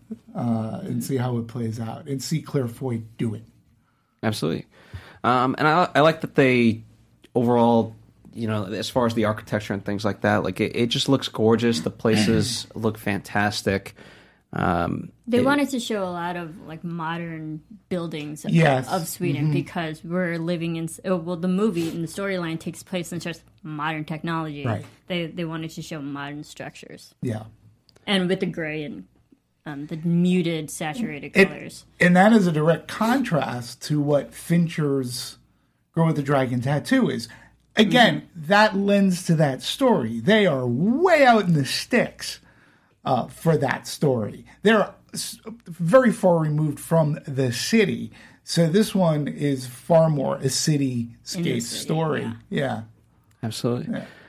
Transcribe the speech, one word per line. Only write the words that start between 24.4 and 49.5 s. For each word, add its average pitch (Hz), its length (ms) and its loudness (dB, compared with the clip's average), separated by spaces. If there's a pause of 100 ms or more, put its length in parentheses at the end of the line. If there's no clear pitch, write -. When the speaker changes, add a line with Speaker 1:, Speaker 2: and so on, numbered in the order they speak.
Speaker 1:
Right. 110 200 -4 (220)
Speaker 3:
They, 170 200 -6
they 175 180 -8
wanted 160 260 -8
to 170 100 -14
show 156 200 -10
modern 143 420 -12
structures. - 800 -18
Speaker 1:
Yeah. 113 220 -6 (600)
Speaker 3:
And 185 240 0
with 185 100 0
the 196 60 -2
gray 156 380 -6
and, 147 220 -12 (600)
um, 147 220 -10
the 165 100 -8
muted, 170 760 0
saturated 151 640 -8
Speaker 1:
It, 196 140 6
Speaker 3:
colors. - 340 -14 (160)
Speaker 1:
and 175 160 6
that 202 160 8
is 202 160 6
a 165 60 2
direct 151 340 2
contrast 170 960 -2
to 151 160 -2
what 143 340 0
Fincher's 143 1040 -2 (560)
Girl 165 140 4
with 151 80 2
the 143 80 -2
Dragon 127 380 2
Tattoo 147 480 2
is. 117 180 -6 (480)
Again, 214 460 6
Speaker 3:
Mm-hmm. 151 260 -14
Speaker 1:
that 202 300 6
lends 196 480 2
to 165 100 4
that 143 260 2
story. 127 600 0
They 202 260 4
are 131 180 0
way 269 600 4
out 226 180 6
in 175 100 2
the 139 120 4
sticks, - 760 -2 (640)
uh, 131 240 0
for - 300 0
that - 300 -2
story. 117 580 -2 (180)
They're 208 300 4 (200)
s-, - 240 -10 (280)
very 190 460 4
far 175 280 4
removed 151 400 0
from 156 480 2
the 131 260 0
city. 175 580 0 (320)
So 165 240 2
this 196 280 2
one 156 340 2
is 143 360 -2